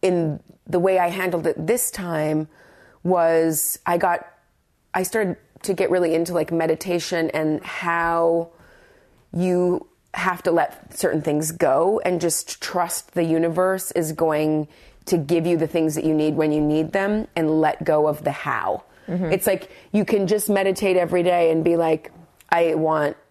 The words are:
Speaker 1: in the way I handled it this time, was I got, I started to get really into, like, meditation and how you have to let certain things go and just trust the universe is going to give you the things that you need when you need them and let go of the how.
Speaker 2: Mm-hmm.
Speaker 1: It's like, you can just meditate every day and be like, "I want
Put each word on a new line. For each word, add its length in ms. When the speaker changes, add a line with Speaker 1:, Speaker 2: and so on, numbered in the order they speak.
Speaker 1:
in 380
the 140
way 180
I 120
handled 360
it 220
this 240
time, 560
was 800
I 140
got, 280
I 100
started 340
to 120
get 160
really 240
into, 180
like, 180
meditation 800
and 340
how 880
you 560
have 300
to 80
let 440
certain 280
things 280
go 540
and 160
just 400
trust 540
the 80
universe 680
is 180
going 560
to 120
give 300
you 100
the 100
things 280
that 100
you 80
need 220
when 160
you 100
need 320
them 420
and 240
let 240
go 240
of 160
the 80
how. 520
Speaker 2:
Mm-hmm. 260
Speaker 1:
It's 140
like, 240
you 140
can 220
just 220
meditate 480
every 260
day 280
and 120
be 120
like, 360
"I 260
want 420